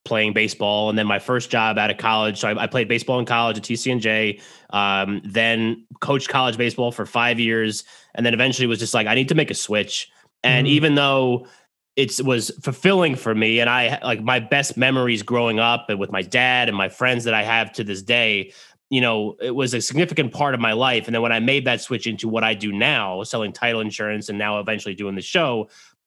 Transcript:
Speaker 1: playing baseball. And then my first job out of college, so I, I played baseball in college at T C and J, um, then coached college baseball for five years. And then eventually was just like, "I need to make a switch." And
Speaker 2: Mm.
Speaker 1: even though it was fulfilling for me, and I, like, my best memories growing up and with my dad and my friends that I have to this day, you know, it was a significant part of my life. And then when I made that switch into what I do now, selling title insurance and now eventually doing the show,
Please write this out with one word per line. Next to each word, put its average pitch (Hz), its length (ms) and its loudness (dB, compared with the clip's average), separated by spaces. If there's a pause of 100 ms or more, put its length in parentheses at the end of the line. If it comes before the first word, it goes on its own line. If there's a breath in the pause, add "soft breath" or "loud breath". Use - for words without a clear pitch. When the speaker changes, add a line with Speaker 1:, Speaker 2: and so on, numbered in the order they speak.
Speaker 1:
playing 107 280 0
baseball. 107 560 0
And 107 80 0
then 107 100 0
my 101 120 0
first 123 300 -2
job 110 300 2
out 104 100 0
of 101 80 -2
college, 107 400 0
so 110 120 -2
I, 107 140 -2
I 117 40 -4
played 120 200 0
baseball 120 320 0
in 117 60 -2
college 117 320 0
at 107 60 -10
T 117 120 -4
C 127 160 -2
and 123 80 0
J, 110 400 0 (300 loud breath)
um, 98 560 0
then 113 600 0 (160)
coached 139 280 -2
college 127 280 2
baseball 120 340 -2
for 110 160 -6
five 117 320 0
years. 113 440 0 (320 loud breath)
And 117 100 0
then 120 100 4
eventually 127 320 2
was 113 120 0
just 113 140 -4
like, 110 140 2
"I 110 80 2
need 135 140 0
to 170 60 4
make 151 160 2
a 98 40 -4
switch." - 540 -4 (340 soft breath)
And 123 240 4
Speaker 2:
Mm. - 20 2
Speaker 1:
even 147 260 4
though 135 520 2 (480 loud breath)
it 135 280 0
was 123 280 0 (100)
fulfilling 170 540 2
for 117 200 -2
me, 110 240 2
and 120 100 2
I, 123 340 0
like, 113 200 -2
my 123 160 2
best 135 380 0
memories 123 440 2
growing 117 380 0
up 117 300 0
and 104 100 -2
with 95 120 -4
my 95 100 -2
dad 123 480 2
and 101 80 -2
my 98 100 0
friends 123 380 0
that 113 80 0
I 107 100 2
have 113 300 0
to 120 100 -6
this 98 180 -6
day, 104 520 0 (360 loud breath)
you 131 120 2
know, 110 400 0
it 120 120 -4
was 127 200 -2
a 117 80 -2
significant 156 500 0
part 143 240 -2
of 120 60 -4
my 113 100 2
life. 120 360 2
And 117 60 -4
then 117 80 2
when 117 120 2
I 113 60 0
made 131 260 2
that 120 160 0
switch - 260 -4
into 113 220 -4
what 110 140 0
I 110 100 2
do 104 180 -4
now, 101 520 0
selling 113 280 -4
title 117 300 -2
insurance 107 480 -4
and 101 100 -4
now 104 200 -2
eventually 101 360 -6
doing 101 180 -6
the 95 80 -6
show, 123 480 0 (380 loud breath)